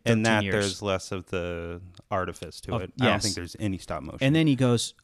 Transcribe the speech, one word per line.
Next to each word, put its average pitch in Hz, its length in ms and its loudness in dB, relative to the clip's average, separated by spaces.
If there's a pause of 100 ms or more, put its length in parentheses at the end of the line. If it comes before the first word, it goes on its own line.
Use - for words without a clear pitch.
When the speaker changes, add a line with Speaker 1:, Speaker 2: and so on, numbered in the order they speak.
Speaker 1:
thirteen 113 180 4
Speaker 2:
that 110 200 4
Speaker 1:
years. 95 100 0
Speaker 2:
there's 101 300 0
less 95 280 -2
of 92 160 -6
the 87 540 -6 (300)
artifice 90 500 -6
to 123 140 -6
Speaker 1:
Of, 117 80 -2
Speaker 2:
it. - 180 -12
I - 40 4
don't - 80 6
Speaker 1:
yes. 101 100 -2
Speaker 2:
think 98 120 -2
there's 87 240 -8
any 98 200 -2
stop 76 240 -8
motion. - 180 -10
Speaker 1:
And 139 140 4
then 160 100 4
he 143 100 4
goes 123 380 2 (100)